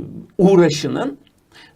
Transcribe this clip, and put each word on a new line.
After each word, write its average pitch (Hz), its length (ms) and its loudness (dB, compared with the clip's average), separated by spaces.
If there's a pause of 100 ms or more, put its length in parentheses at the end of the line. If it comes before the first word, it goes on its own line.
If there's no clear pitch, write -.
(380)
uğraşının 175 800 0 (580)